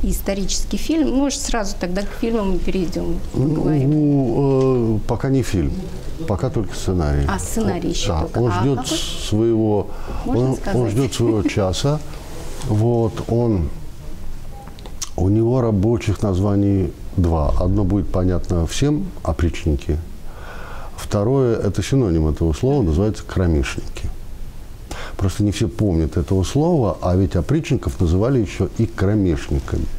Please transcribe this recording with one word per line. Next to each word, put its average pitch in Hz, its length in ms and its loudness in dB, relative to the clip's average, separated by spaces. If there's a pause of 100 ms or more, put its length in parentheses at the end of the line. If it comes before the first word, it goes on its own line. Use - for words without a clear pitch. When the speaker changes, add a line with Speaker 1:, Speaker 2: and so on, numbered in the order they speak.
Speaker 1:
исторический - 720 -2
фильм. 294 380 2
Может, 277 260 2
сразу 208 380 0
тогда 180 220 -2
к 202 80 -2 (100)
фильмам 226 320 0
мы 175 80 2
перейдем, 175 560 0 (160)
поговорим? 143 600 2
Speaker 2:
Ну, 131 1040 4
э, - 100 0
пока 127 220 -2
не 135 140 2
фильм, 78 280 0 (560)
пока 98 220 0
только - 260 -2
сценарий. 73 540 0
Speaker 1:
А, - 100 -2
сценарий 196 500 -2
еще - 200 -2
Speaker 2:
Да, 156 140 0
Speaker 1:
только. 113 160 -4
Speaker 2:
он 120 120 2
Speaker 1:
А 180 100 0
Speaker 2:
ждет 135 180 2
Speaker 1:
какой? - 180 -4 (320)
Speaker 2:
своего, 110 580 2 (380)
Speaker 1:
Можно 120 180 2
Speaker 2:
он, 202 60 2
он 127 80 0
Speaker 1:
сказать? 127 340 0
Speaker 2:
ждет 127 220 0
своего - 300 2
Speaker 1:
<laughs> - 120 0
Speaker 2:
часа. 123 440 0 (680)
Вот, 113 460 2 (160)
он, 113 400 2 (1500)
у 92 140 2
него 113 320 4
рабочих 104 600 2
названий 98 680 2 (240)
два. 80 440 2
Одно 95 260 2
будет 92 260 2
понятно 87 560 2
всем, 147 380 0 (180)
"Опричники". 80 760 0 (1000)
Второе, 117 600 0
это 98 260 -2
синоним 85 440 2
этого 78 260 0
слова, 135 300 0
называется 90 420 2
"Кромешники". - 840 -2 (1080)
Просто 98 260 0
не 104 80 2
все 104 160 0
помнят 82 500 0
этого 95 260 2
слова, 139 580 2
а 90 140 2
ведь 95 200 2
опричников 131 680 0
называли 98 380 4
еще 95 280 0 (120)
и 117 60 4
кромешниками. 92 1000 0 (140)